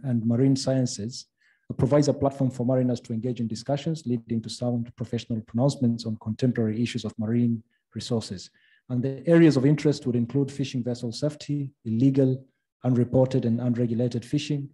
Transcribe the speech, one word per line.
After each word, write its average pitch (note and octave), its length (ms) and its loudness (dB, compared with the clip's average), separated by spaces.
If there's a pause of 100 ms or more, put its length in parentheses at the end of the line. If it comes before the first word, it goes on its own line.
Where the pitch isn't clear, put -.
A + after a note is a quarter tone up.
and A#2+ 240 -2
Marine C3 280 4
Sciences B2+ 720 -2 (500)
provides C#3 320 4
a C3 40 2
platform C3+ 380 -2
for B2 140 -4
mariners B2 360 0
to - 120 -10
engage A2+ 260 -4
in A#2 80 -2
discussions C#3 580 -4
leading A#2 360 -2
to A#2 80 -10
sound A#2+ 460 -4
professional A#2 460 -6
pronouncements A#2+ 640 0
on A2 120 -6
contemporary A2+ 640 -2
issues A2+ 220 -4
of G#2 120 -10
marine A#2 460 0 (320)
resources. G#2+ 560 -6 (380)
And B2 120 -2
the C3+ 260 -6
areas E3 300 8
of B2 80 4
interest D3 400 2
would B2 100 0
include C3+ 360 0
fishing B2+ 320 -4
vessel A#2+ 280 -6
safety, D3 600 -6 (140)
illegal, C3 600 2 (380)
unreported B2+ 640 2
and A#2 140 2
unregulated A#2+ 640 0
fishing, D3 500 -4